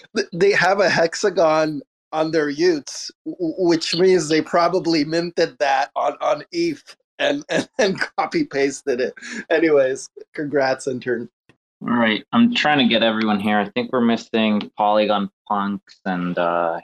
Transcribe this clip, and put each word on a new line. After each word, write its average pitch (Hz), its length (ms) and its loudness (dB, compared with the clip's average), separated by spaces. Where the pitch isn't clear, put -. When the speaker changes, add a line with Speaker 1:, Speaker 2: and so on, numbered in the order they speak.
Speaker 1:
Th-, 202 160 -2
they 190 200 2
have 196 280 2
a 180 100 4
hexagon 160 920 0
on 160 180 -2
their 151 200 0
Utes, 156 600 -2
w-, 160 280 -6
w-, 185 140 0
which 165 280 0
means 180 340 4
they 156 140 2
probably 170 600 0
minted 165 520 -2
that 135 380 0
on, 139 260 -2
on 151 220 -2
eth 170 420 -6
and, 143 280 -2
<laughs> - 40 -20
and, - 280 -4
and 196 200 0
copy 165 260 -2
pasted 135 560 -2
it. 117 140 -2
Anyways, 143 600 2
congrats, 135 520 -2
intern. 120 440 -4
Speaker 2:
All - 140 -2
right, 110 380 0
I'm 120 200 4
trying 147 260 2
to 120 80 4
get 113 160 2
everyone 110 360 2
here. 107 180 2
I 101 120 0
think 123 240 -6
we're 127 80 2
missing 110 720 0
Polygon 104 540 2
Punks 101 560 -6
and, 90 340 -4
uh, 85 460 0